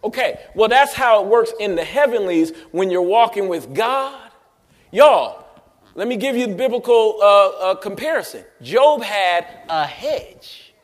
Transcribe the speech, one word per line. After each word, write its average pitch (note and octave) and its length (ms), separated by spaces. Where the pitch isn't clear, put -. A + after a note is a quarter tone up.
Okay, A3+ 360
well, G#3+ 140
that's C4+ 260
how A3+ 300
it G3 40
works A3+ 300
in G#3 160
the E3 100
heavenlies G3 680
when F#3 200
you're F3+ 120
walking G3+ 460
with D3+ 260
God. C4+ 560
Y'all, F#3 520
let G3 120
me B3 100
give A#3+ 200
you B3 100
the G3+ 80
biblical, A#3 680
uh, G3+ 280
uh, F#3+ 260
comparison. G3 680
Job B3 400
had F#3 440
a D#3 160
hedge. - 880